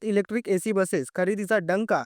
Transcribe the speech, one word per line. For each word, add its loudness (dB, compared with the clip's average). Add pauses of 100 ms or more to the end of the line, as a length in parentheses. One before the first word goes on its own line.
इलेक्ट्रिक 0
एसी 0
बसेस 0
खरेदीचा 0
डंका 0